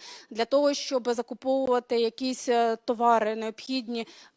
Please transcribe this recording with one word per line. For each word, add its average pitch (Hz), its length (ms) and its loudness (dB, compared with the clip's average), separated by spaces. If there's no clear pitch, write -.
для 226 140 0
того, 285 300 4
щоб 247 400 -4
закуповувати 247 840 0
якісь, 247 480 -2
е, 233 280 2
товари 226 600 2
необхідні, 226 720 -6